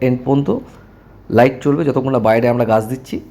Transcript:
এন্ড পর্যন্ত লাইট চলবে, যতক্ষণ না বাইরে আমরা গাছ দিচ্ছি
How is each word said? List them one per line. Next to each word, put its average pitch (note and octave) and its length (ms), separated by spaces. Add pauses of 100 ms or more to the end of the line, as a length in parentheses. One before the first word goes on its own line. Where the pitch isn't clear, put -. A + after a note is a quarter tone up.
এন্ড B2+ 240
পর্যন্ত C#3 340 (720)
লাইট C3 300
চলবে, D3 240
যতক্ষণ C3+ 280
না B2+ 60
বাইরে A2+ 300
আমরা A#2+ 160
গাছ A2 220
দিচ্ছি B2+ 340 (100)